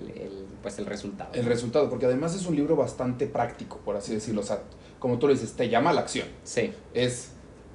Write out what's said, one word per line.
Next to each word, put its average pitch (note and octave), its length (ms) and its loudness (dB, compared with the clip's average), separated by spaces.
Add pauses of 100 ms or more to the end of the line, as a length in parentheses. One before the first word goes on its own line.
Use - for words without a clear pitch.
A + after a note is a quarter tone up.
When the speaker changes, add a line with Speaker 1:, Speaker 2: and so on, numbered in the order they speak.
(160)
Speaker 1:
el, G2 300 -10 (160)
pues, G2+ 160 -6
el G#2 80 -4
resultado, G2+ 480 -8
Speaker 2:
El B2 80 0
Speaker 1:
¿no? A#2 80 2
Speaker 2:
resultado, B2 400 4
porque B2+ 160 0
además D3 280 2
es F#3 120 -4
un E3 100 2
libro D3 200 4
bastante B2+ 500 0
práctico, - 580 -4
por G2+ 100 -2
así G#2 200 -4
decirlo. G#2+ 260 -2
O G2 40 -2
sea, G#2 160 -2 (380)
como B2 200 2
tú C#3+ 80 4
lo C#3 80 8
dices, A2+ 180 -2
te A#2+ 160 0
llama A#2 220 6
a - 20 4
la A#2+ 80 4
acción. - 260 -4 (180)
Speaker 1:
Sí. G#2+ 280 -2 (220)
Speaker 2:
Es, B2 380 0 (420)